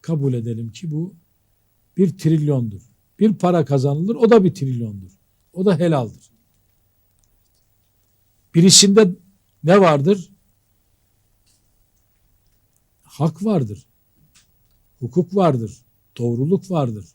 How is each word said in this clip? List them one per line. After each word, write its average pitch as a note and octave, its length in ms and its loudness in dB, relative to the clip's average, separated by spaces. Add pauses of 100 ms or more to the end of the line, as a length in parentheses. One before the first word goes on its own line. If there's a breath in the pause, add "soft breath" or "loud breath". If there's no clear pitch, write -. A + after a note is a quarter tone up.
Kabul C#3 340 -4
edelim A2+ 380 -8
ki - 180 -12
bu E3 240 -8 (800)
bir F3+ 220 0
trilyondur. C#3+ 640 -2 (360)
Bir G#3+ 160 2
para F3 300 0
kazanılır, C#3+ 500 -2
o A3+ 160 2
da A3 140 6
bir F3+ 100 0
trilyondur. A2+ 580 -8 (400)
O F#3 120 -6
da F#3+ 140 2
helaldir. D3 520 -4 (2250)
Birisinde G3 640 4 (480)
ne F3+ 160 6
vardır? E3 520 0 (2750)
Hak D#3+ 420 -6
vardır. C3 420 -4 (1120)
Hukuk F3 380 -4
vardır. C3 480 -2 (340)
Doğruluk B2 520 -4
vardır. A#2+ 440 -4